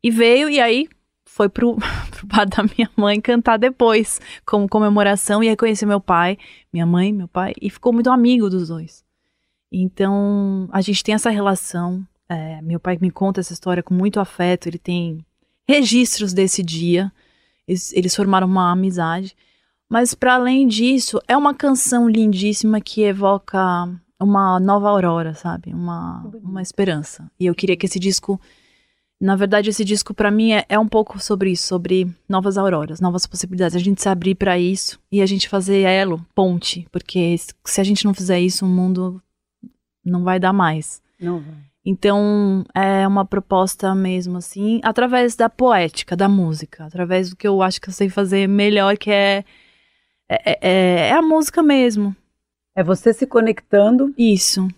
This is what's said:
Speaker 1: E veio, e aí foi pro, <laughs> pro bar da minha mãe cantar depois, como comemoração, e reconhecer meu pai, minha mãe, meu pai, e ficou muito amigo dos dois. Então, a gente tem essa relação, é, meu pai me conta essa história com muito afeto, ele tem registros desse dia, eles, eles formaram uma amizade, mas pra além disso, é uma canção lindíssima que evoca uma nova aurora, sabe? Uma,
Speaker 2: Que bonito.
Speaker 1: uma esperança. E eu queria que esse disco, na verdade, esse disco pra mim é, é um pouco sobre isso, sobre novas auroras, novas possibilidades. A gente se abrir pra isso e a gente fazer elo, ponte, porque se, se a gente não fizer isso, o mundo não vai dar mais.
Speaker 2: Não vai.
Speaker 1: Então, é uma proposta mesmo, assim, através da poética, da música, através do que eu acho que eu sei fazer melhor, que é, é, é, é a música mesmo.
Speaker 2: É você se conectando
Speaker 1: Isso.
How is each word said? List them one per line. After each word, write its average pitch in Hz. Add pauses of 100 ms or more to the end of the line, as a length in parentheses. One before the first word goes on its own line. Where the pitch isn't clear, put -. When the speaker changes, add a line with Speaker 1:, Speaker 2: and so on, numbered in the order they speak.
Speaker 1:
E 240
veio, 233
e 294
aí 240 (380)
foi -
pro, 233
<laughs> -
pro -
bar 208
da 196
minha 220
mãe 208
cantar 233
depois, 226 (260)
como 202
comemoração, 208
e 226
reconhecer 220
meu 202
pai, 180 (360)
minha 170
mãe, 180
meu 185
pai, 185
e 202
ficou -
muito 233
amigo 240
dos 180
dois. 165 (720)
Então, 196
a 196
gente 196
tem 214
essa 233
relação, 185 (220)
é, 160
meu 165
pai 180
me 180
conta 190
essa 175
história 175
com 180
muito 196
afeto, 180
ele 170
tem 170 (400)
registros 233
desse 190
dia, 175 (540)
eles, 180
eles 180
formaram 190
uma 185
amizade, 180 (560)
mas 240
pra 254
além 254
disso, 233
é 247
uma 285
canção 254
lindíssima 214
que -
evoca 190 (300)
uma 196
nova 202
aurora, 170
sabe? 170
Uma, 170
Speaker 2:
Que 208
bonito. 208
Speaker 1:
uma 190
esperança. 165
E 180
eu 175
queria 185
que 196
esse 190
disco, 190 (800)
na 190
verdade, 202
esse 208
disco 208
pra 208
mim 220
é, 208
é 208
um 220
pouco 214
sobre 190
isso, 175
sobre 185 (200)
novas 196
auroras, 160
novas 180
possibilidades. 180
A 180
gente 190
se 208
abrir 185
pra 185
isso 185 (120)
e 202
a 190
gente 196
fazer 196
elo, 185 (100)
ponte, 175
porque 175
se, - (120)
se -
a -
gente 202
não 202
fizer 185
isso, 180
o 185
mundo 185 (840)
não 180
vai 185
dar 185
mais. 160 (180)
Speaker 2:
Não 175
vai. 151 (280)
Speaker 1:
Então, 202 (100)
é 196
uma 196
proposta 190
mesmo, 180
assim, 208
através 240
da 226
poética, 190
da 196
música, 160
através 180
do 185
que -
eu 196
acho 185
que -
eu 185
sei 202
fazer 196
melhor, 202
que -
é, 202 (840)
é, -
é, 180
é -
a 330
música 311
mesmo. 240 (600)
Speaker 2:
É 190
você 185
se 262
conectando 226
Speaker 1:
Isso. 196 (100)